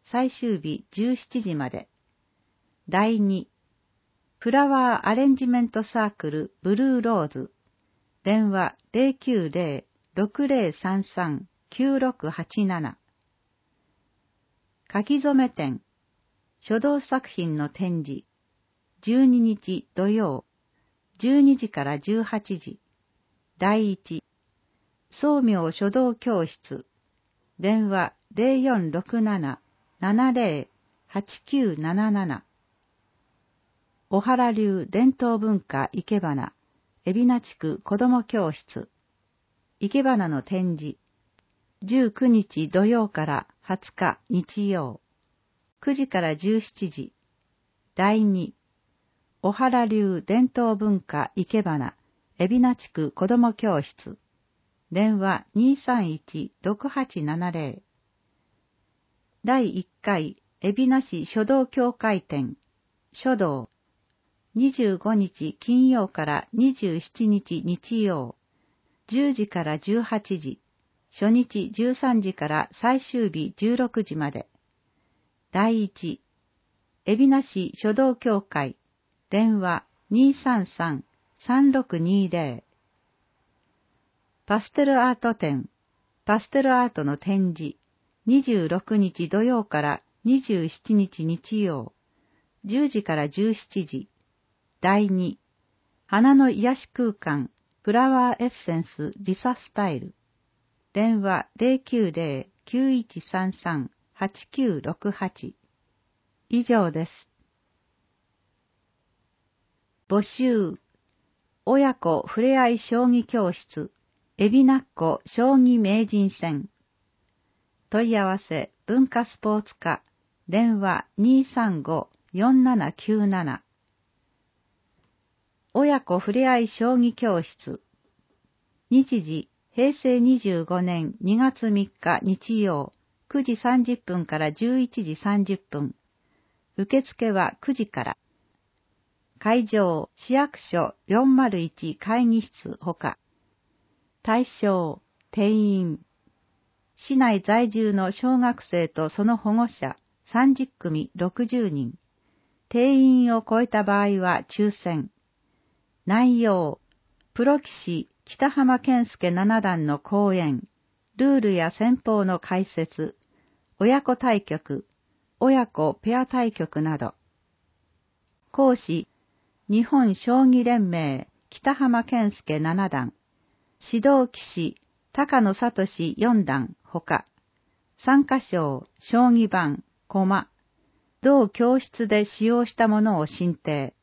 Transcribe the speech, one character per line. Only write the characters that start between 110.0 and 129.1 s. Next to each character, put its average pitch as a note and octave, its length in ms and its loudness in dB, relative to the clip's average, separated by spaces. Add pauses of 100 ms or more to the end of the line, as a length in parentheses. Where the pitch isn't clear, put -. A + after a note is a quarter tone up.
募 G3+ 140 2
集。 G#3+ 580 -2 (840)
親 C4+ 300 2
子 - 320 -2
ふ - 140 -4
れ C4 180 4
あ B3 80 4
い A#3 100 0
将 A#3+ 280 0
棋 A#3+ 200 2
教 G3 280 -2
室、 - 380 -12 (460)
海 A3 260 4
老 - 20 -
名 C4+ 160 6
っ - 120 -12
子 - 320 -2
将 C4 300 2
棋 B3 240 6
名 G#3+ 260 2
人 G3+ 240 0
戦。 E3 400 -6 (1200)
問 A3+ 180 0
い A3+ 80 0
合 G3+ 120 2
わ F#3+ 100 0
せ、 - 340 -8 (140)
文 B3+ 220 2
化 A#3+ 180 -2
ス - 140 -20
ポ G#3+ 180 0
ー G#3 60 -2
ツ - 140 -20
課。 - 260 -6 (440)
電 G#3+ 320 2
話 F#3+ 280 -2 (100)
二 C4 260 4 (120)
三 G3 260 -2
五 D#3 300 -6 (220)
四 B3+ 300 4
七 G#3 300 2
九 G#3+ 320 -2
七。 E3+ 380 -2 (2250)
親 C#4+ 220 4
子 F3+ 200 -2
ふ G#3 120 -4
れ C4 160 2
あ B3+ 100 4
い A#3 120 0
将 A#3+ 260 0
棋 A#3+ 180 2
教 F#3+ 280 0
室。 - 400 -12 (1080)
日 C4 140 6 (180)